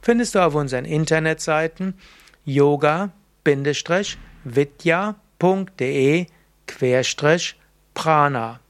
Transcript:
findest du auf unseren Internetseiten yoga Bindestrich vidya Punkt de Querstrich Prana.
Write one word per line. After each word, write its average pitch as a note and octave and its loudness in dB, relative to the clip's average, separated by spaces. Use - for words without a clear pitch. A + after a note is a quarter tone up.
findest A#3 0
du - 4
auf E3+ 2
unseren C3 -2
Internetseiten D#3+ -2
yoga D3 2
Bindestrich D3 0
vidya E3 -2
Punkt F#3+ 0
de C#3+ 0
Querstrich C#3 0
Prana. C#3 0